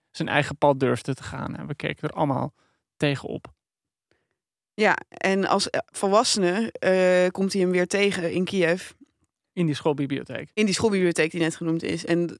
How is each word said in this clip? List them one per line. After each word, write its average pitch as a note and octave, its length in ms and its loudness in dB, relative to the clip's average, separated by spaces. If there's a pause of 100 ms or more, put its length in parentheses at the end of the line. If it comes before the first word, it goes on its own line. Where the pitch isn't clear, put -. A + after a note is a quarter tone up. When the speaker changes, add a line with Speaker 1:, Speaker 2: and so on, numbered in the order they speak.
(100)
Speaker 1:
zijn - 180 -8
eigen D3 280 0
pad C#3 240 2
durfde B2+ 340 0
te - 80 -14
gaan." - 340 -10
En C#3 100 -12
we D3 80 -8
keken - 340 -8
er - 60 -16
allemaal C#3 400 -2 (420)
tegenop. - 500 -4 (1300)
Speaker 2:
Ja, G#3 220 2 (120)
en F#3+ 380 -2
als, - 240 0
eh, - 160 -2
volwassene, G3+ 840 0
eh, F#3 580 4
komt G3 220 -2
hij G3 100 2
hem F3+ 80 4
weer F3+ 160 2
tegen F#3 460 0
in F3+ 120 0
Kiev. F3+ 460 0 (600)
Speaker 1:
In F3+ 140 0
die D3 80 2
schoolbibliotheek. C3+ 800 -4
Speaker 2:
In G#3+ 100 0
die F#3 100 0
schoolbibliotheek F3+ 560 2
die E3+ 100 -4
net E3 160 0
genoemd E3 260 -2
is. - 220 -4
En E3+ 360 0